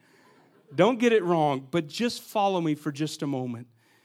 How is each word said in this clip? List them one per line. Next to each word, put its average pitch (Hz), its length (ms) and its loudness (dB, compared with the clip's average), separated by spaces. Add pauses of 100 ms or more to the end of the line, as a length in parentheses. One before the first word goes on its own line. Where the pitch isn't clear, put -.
(760)
Don't 202 240 4
get 233 160 4
it 208 100 2
wrong, 151 460 2
but 165 180 -2
just 226 320 -4
follow 196 400 0
me 156 140 0
for 147 180 -6
just 147 300 -6
a 151 40 -4
moment. 127 400 -6 (380)